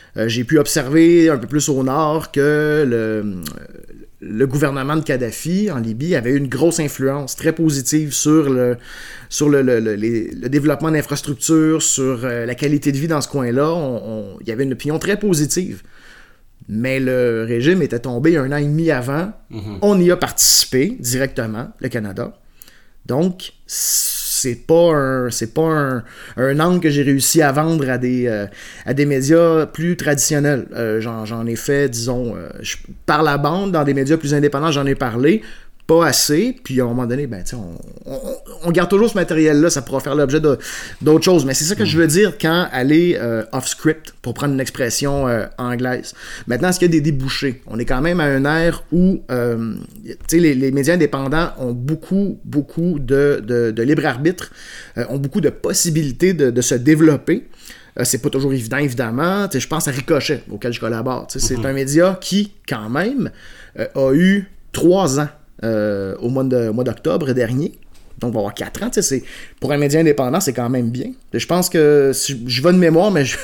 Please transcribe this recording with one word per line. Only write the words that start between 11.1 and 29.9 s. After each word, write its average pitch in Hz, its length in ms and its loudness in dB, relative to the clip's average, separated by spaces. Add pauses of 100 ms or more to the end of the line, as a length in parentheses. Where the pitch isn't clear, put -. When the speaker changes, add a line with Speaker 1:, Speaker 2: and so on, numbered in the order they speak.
Speaker 1:
sur, 131 420 -2
euh, 120 220 -4
la 123 80 -6
qualité 143 380 0
de 135 60 -2
vie 160 100 -4
dans 156 120 0
ce - 80 -6
coin-là, 135 440 0
on, 135 320 -4
on, 107 360 -10
il 98 80 -10
y 117 40 -6
avait 120 120 -2
une 135 80 -2
opinion 147 260 -4
très 202 200 -2
positive. 180 640 -2 (840)
Mais 123 320 -2
le 123 460 0
régime 135 360 2
était 120 180 -2
tombé 135 360 2
un 135 160 0
an 147 40 -2
et 147 80 0
demi 156 260 2
avant. 143 420 -2 (180)
Speaker 2:
Mhm. 104 320 -10
Speaker 1:
On 202 180 4
y 175 100 6
a 175 60 4
participé - 840 0
directement, 123 720 -6 (100)
le 131 80 -6
Canada. 107 440 -6 (760)
Donc, 170 460 -2 (140)
c'est - 1000 -4
pas 170 280 6
un, 131 360 0
c'est 113 240 -6
pas 156 80 2
un, 139 420 0 (320)
un 135 240 2
angle 180 200 4
que 160 100 2
j'ai 143 120 2
réussi 139 380 2
à 143 120 4
vendre 156 360 0
à 123 100 -2
des, 123 280 0
euh, 104 200 -2 (380)
à 127 100 -4
des 143 120 2
médias 156 600 4
plus 170 300 -2